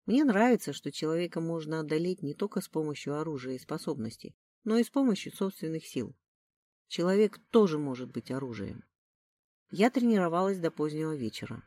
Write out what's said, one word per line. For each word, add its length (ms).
Мне 180
нравится, 500
что 180
человека 480
можно 400
одолеть 420
не 120
только 260
с 80
помощью 500
оружия 360
и 40
способностей, 800
но 120
и 80
с 60
помощью 420
собственных 540
сил. 280
Человек 460
тоже 280
может 320
быть 200
оружием. 540
Я 180
тренировалась 680
до 120
позднего 460
вечера. 500